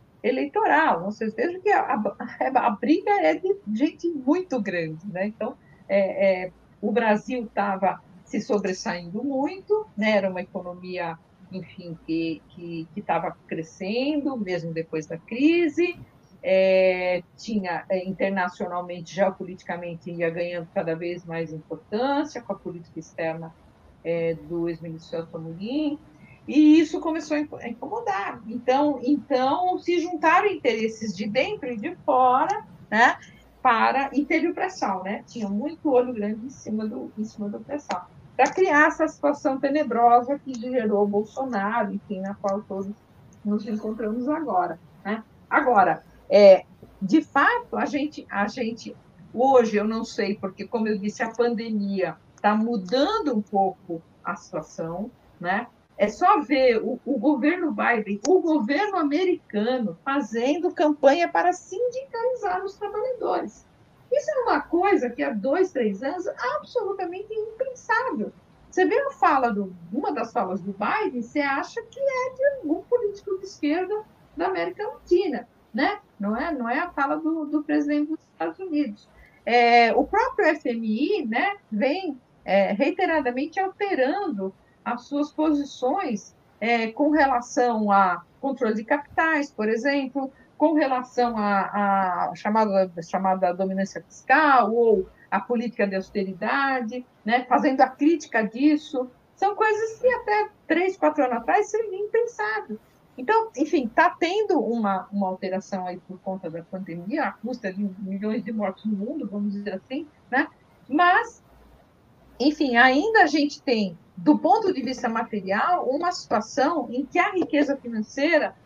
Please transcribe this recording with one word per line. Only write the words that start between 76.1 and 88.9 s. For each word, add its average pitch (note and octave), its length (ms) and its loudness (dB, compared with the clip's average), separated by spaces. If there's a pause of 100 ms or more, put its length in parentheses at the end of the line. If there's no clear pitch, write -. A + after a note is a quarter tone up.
Não G#3 160 -2
é, D#4+ 160 -4
não B3 160 -4
é C4 100 0
a F4 120 -2
fala D4 260 -2
do, D#4+ 300 -2
do D4+ 160 -2
presidente D4 460 0
dos D#4 120 -6 (120)
Estados E4 260 -8
Unidos. D4 500 -4 (360)
É, A#3 500 6
o C#4 100 4
próprio A4 420 0
F D4+ 220 0
M A#3 180 -4
I, C#4+ 400 0
né, E4 300 -2 (140)
vem, C#4 480 -2 (260)
é, F#3+ 280 2
reiteradamente D4+ 880 0
alterando E4 920 -2 (280)
as A#3 200 -6
suas C#4+ 300 -4
posições, C#4+ 1040 -2 (260)
é, A3+ 320 0
com D4 180 2
relação B3 800 2
a G3 340 4 (160)
controle B3 340 -2
de G#3+ 100 -4
capitais, D4 640 0